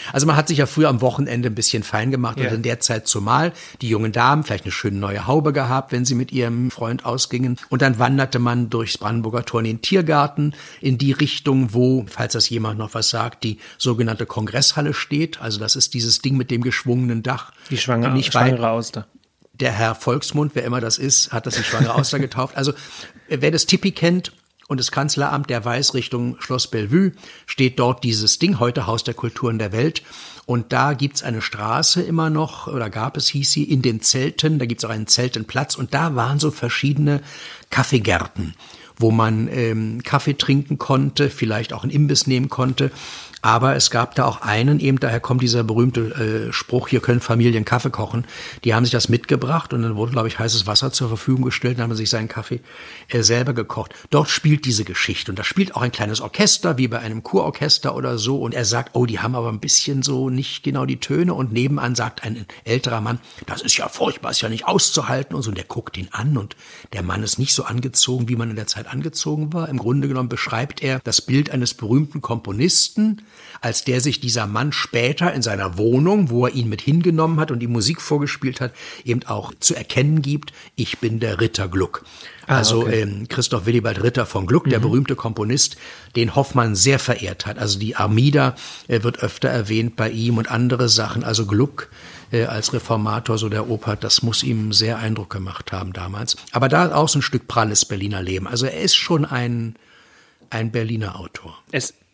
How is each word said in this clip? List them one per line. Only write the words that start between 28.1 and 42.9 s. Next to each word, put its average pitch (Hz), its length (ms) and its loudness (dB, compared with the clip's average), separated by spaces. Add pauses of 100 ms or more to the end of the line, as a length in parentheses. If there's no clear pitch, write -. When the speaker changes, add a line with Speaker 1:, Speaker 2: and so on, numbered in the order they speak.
Speaker 1:
Ding, 170 200 2
heute 123 280 0
Haus 113 160 -2
der 120 120 -6
Kulturen 113 440 -2
der 104 140 -4
Welt. 131 280 0 (440)
Und 120 260 -2
da 131 220 2
gibt's 139 300 -4
eine 113 180 -4
Straße 117 600 0
immer 165 280 0
noch, 156 380 -2
oder 127 220 -4
gab 110 280 -6
es, 117 120 0
hieß 139 220 0
sie, 147 120 2
in 143 180 2
den 117 200 0
Zelten. 147 580 2
Da 127 60 -2
gibt's 117 200 -4
auch 110 60 -4
einen 107 160 -4
Zeltenplatz. 123 680 0
Und - 180 -6
da 151 220 0
waren 127 240 2
so 147 120 2
verschiedene 143 720 0 (480)
Kaffeegärten, 95 840 0 (440)
wo 113 140 4
man, 110 400 2
ähm, 113 520 -2
Kaffee 143 340 0
trinken 143 400 0
konnte, 139 520 0
vielleicht 110 440 -4
auch - 100 -8
einen 120 80 -4
Imbiss 147 360 2
nehmen 127 220 0
konnte. 131 420 0 (500)